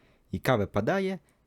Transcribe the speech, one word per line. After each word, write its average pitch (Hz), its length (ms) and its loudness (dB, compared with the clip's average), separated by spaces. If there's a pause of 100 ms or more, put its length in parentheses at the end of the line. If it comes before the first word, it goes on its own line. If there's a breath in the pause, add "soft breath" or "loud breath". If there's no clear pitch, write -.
(320 soft breath)
яка 123 240 2
випадає 170 600 0 (280 soft breath)